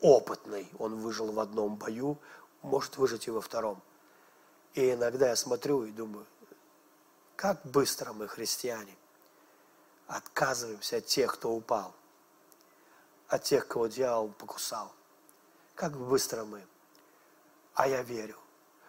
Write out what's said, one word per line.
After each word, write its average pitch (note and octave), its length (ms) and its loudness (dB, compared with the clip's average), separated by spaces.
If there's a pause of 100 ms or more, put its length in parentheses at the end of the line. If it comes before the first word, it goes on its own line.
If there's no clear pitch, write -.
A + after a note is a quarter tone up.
опытный, G#2+ 680 6 (100)
он A2 180 -4
выжил A2 360 -4
в G#2+ 80 -2
одном G#2+ 360 -2
бою, B2 420 -4 (420)
может C3+ 380 -4
выжить A#2+ 300 0
и - 20 -4
во A2 100 -2
втором. G#2 420 -4 (920)
И B2+ 180 4
иногда B2 360 4
я A2+ 80 2
смотрю B2+ 480 0
и G#2+ 60 -8
думаю, G#2+ 360 -10 (1080)
как F#3+ 300 -2
быстро B2+ 480 0
мы, G#2+ 160 -8
христиане, A2 640 -6 (1120)
отказываемся A#2+ 920 -2
от G#2 80 -6
тех, B2 280 2
кто A#2+ 160 -4
упал, A2+ 440 -2 (1300)
от - 160 0
тех, C3+ 220 2
кого A#2 200 0
дьявол A2+ 440 0
покусал. G#2 600 -10 (840)
Как D3+ 220 -4
быстро B2+ 480 0
мы. G#2 200 -12 (1120)
А C3 140 4
я C3 140 0
верю, A2 340 -8 (520)